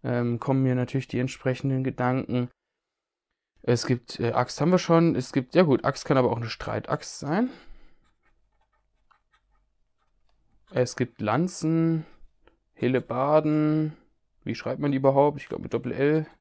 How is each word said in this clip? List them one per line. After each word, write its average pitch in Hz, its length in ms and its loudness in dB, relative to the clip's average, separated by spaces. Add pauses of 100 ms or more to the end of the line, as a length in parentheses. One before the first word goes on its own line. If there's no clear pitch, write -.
Ähm, 120 380 -2
kommen 135 220 0
mir 127 120 2
natürlich 127 340 -4
die 139 100 -4
entsprechenden 131 680 -2
Gedanken. 127 640 -2 (1120)
Es 120 240 0
gibt, - 320 -4
äh, 117 140 -2
Axt - 280 -2
haben 156 100 2
wir 180 80 4
schon. 165 360 4
Es - 180 -4
gibt, - 220 -2
ja 175 80 8
gut, 139 220 4
Axt - 200 -2
kann 139 120 2
aber 127 140 4
auch 117 80 -2
eine 117 100 -6
Streitaxt - 720 -6
sein. 190 320 -2 (3250)
Es 127 260 -2
gibt - 240 -4
Lanzen, 160 840 0 (720)
Hellebarden. 151 1200 0 (480)
Wie 113 100 -4
schreibt 131 260 -6
man 143 120 0
die 135 60 0
überhaupt? 139 420 4
Ich - 80 -18
glaub - 120 -8
mit - 140 -8
Doppel-L. 143 520 0 (140)